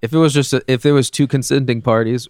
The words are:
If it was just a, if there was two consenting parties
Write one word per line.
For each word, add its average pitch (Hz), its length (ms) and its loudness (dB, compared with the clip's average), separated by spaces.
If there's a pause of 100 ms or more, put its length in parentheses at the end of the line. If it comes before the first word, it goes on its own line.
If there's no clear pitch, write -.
If 117 100 -6
it 160 60 2
was 160 140 4
just 139 200 0
a, 127 160 0
if 127 140 0
there 147 120 2
was 135 160 0
two 143 160 0
consenting 131 560 -2
parties 117 480 0